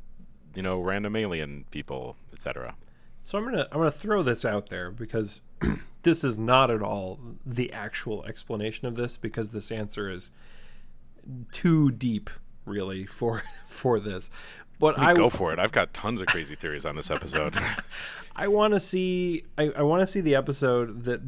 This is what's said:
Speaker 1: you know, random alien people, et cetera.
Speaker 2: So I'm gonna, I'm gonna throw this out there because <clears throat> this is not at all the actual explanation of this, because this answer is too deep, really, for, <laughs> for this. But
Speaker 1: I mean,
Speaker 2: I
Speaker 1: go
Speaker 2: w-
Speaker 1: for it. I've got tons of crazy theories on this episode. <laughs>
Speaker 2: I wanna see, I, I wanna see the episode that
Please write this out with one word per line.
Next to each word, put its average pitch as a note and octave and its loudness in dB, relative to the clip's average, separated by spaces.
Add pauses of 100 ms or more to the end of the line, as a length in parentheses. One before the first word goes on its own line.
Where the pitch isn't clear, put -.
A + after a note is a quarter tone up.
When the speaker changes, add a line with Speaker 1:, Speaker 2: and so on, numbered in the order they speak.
(560)
Speaker 1:
you F#2+ -6
know, F#2 0
random G2+ 0
alien D#2 -2
people, C2 -8 (160)
et C#2+ -14
cetera. B1+ -6 (460)
Speaker 2:
So - -6
I'm G#3+ -2
gonna, A3+ 0
I'm C#3+ -2
gonna D#3+ 6
throw G#3 0
this B2 2
out G#2 -2
there F2+ -6
because A2 -4 (180)
<clears throat> - -2
this E3 4
is A#2+ 2
not B2+ 6
at G#2+ 2
all G2+ -4 (260)
the B2 0
actual G#2+ -6
explanation G#2+ -4
of A#2 -4
this, A#2+ -2
because A2 -4
this G#2+ -6
answer G#2 -4
is F#2 -8 (1200)
too D#3 6
deep, A2+ -2 (340)
really, F#2+ -4
for, A2+ -2 (100)
<laughs> - -16
for A#2+ 2
this. G2 -6 (500)
But D3+ 6
Speaker 1:
I - 2
mean, D#3 8
Speaker 2:
I - 10
Speaker 1:
go F3 10 (120)
Speaker 2:
w- - 2
Speaker 1:
for E2+ 2
it. E2+ 0
I've G#2+ 4
got F#2 4
tons A2 -2
of F#2 -2
crazy D2+ 0
theories D2 -4
on D2 -2
this D2 -6
episode. - -2 (420)
<laughs> - -10
Speaker 2:
I G3 -2
wanna G#3 6
see, F3+ 0 (120)
I, D3+ 2
I D3+ 2
wanna F3 6
see G3 0
the D#3 6
episode B2 2
that B2 -2